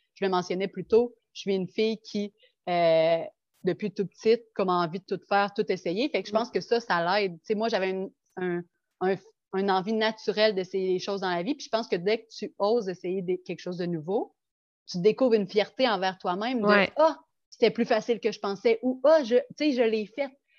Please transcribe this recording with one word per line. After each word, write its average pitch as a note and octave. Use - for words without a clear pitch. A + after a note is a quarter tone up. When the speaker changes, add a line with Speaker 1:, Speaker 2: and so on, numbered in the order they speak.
Speaker 1:
je G3
le G3
mentionnais F3+
plus F#3
tôt, A#3+
je -
suis G3
une F#3
fille A3
qui, G3+
euh, E3
depuis F#3
toute F#3
petite, A#3
comme F#3+
a F3+
envie F3
de -
tout -
faire, G3+
tout G#3
essayer. F#3
Fait G3
que -
je G#3
Speaker 2:
Mm. G#3
Speaker 1:
pense A#3+
que F#3
ça, A#3
ça F3
l'aide. G3
Tu -
sais, G#3+
moi, A3
j'avais F#3+
une, F#3+
un, F3+
un, F#3+
une G3
envie F#3+
naturelle A3
d'essayer F#3
les F#3
choses G3
dans F#3+
la F3
vie. A#3+
Puis -
je -
pense A3
que -
dès G3+
que -
tu -
oses G3+
essayer F#3
des, F3+
quelque F3+
chose F3+
de F3+
nouveau, F3
tu F3+
découvres G#3+
une G#3
fierté G#3
envers F#3+
toi-même G#3+
de G3+
Speaker 2:
Ouais. « G#3
Speaker 1:
Ah, D4+
c'était A3
plus A#3
facile A3
que G#3
je -
pensais » G#3+
ou « B3+
Ah, D#4
je, A3+
tu A#3+
sais, D4+
je A#3+
l'ai A3
fait ». C#4